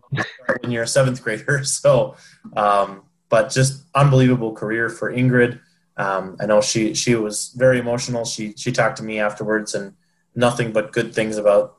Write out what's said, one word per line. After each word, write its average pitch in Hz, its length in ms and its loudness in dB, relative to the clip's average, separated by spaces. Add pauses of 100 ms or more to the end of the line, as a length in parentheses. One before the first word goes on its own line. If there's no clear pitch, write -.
(120)
start - 500 -6
when 117 80 -6
you're 117 140 -2
a - 20 -4
seventh - 380 0
grader. 135 400 -4
<laughs> - 0 -
So, 131 500 2 (420)
um, 101 460 0 (260)
but 110 220 2
just 131 320 0 (120)
unbelievable 127 580 4
career 113 360 -4
for 110 240 -6
Ingrid. 123 460 2 (380)
Um, 95 440 -4
I 101 60 -4
know 104 140 4
she, 107 340 0
she 120 220 0
was 107 400 -6
very 127 240 4
emotional. 120 440 -4
She, 107 320 -8
she - 140 -6
talked 117 280 -2
to 110 40 -12
me 110 160 -6
afterwards, 107 560 -2
and 101 200 -10 (400)
nothing 120 360 0
but 107 220 -4
good 113 220 -4
things 110 240 -4
about, 104 400 2